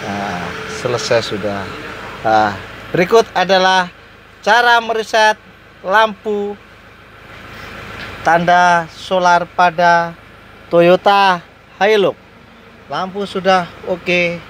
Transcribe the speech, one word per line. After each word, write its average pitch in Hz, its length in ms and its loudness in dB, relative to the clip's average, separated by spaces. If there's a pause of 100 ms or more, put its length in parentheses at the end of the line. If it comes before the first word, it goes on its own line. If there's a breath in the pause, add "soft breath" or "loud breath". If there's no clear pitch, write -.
Nah, 98 400 -8 (380)
selesai 120 420 0
sudah. 98 400 -6 (560)
Nah, 107 320 2 (400)
berikut 202 400 2
adalah 185 560 2 (560)
cara 240 400 4
mereset 220 560 0 (400)
lampu 202 720 -2 (1700)
tanda 175 720 4
solar 175 560 0
pada 170 640 2 (560)
Toyota 185 720 4 (400)
Hilux. 196 380 2 (760)
Lampu 185 320 -8
sudah 185 400 0 (240)
oke 175 480 -2 (140)